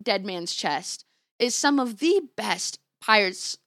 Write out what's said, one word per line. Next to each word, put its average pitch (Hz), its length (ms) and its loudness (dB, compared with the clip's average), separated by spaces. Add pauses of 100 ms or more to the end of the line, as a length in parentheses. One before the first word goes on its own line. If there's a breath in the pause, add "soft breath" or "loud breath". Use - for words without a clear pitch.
Dead 196 240 0
Man's 175 280 -6
Chest 156 520 -4 (340)
is 240 160 0
some 285 240 4
of 233 200 -4
the 349 220 4 (140)
best 202 440 -4 (220)
Pirates 202 640 2